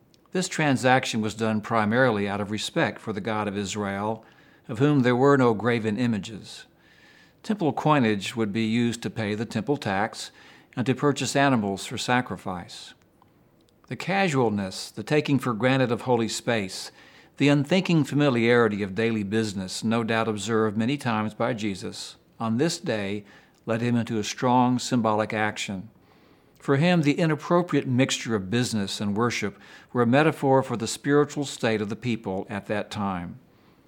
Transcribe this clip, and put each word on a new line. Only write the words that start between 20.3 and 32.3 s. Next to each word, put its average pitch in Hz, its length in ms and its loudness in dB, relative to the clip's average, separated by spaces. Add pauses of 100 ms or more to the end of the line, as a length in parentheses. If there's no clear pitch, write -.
many 123 200 0
times 110 360 -2
by 117 180 -2
Jesus, 101 640 -8 (240)
on 113 180 -2
this 165 200 0
day 104 480 -4 (400)
led 113 160 -2
him 120 140 0
into 113 240 0
a 104 40 -2
strong 123 540 2
symbolic 110 560 0
action. 107 560 -4 (680)
For 139 180 2
him, 170 240 4
the 143 180 2
inappropriate 160 680 2
mixture 127 480 0
of 95 160 -2
business 113 500 -2
and 101 160 -2
worship 113 400 0 (340)
were 123 120 2
a 117 40 2
metaphor 139 540 4
for 123 160 -4
the 110 100 -4
spiritual 143 560 0
state 113 380 -2
of 101 80 -4
the 113 60 -6
people 104 540 -4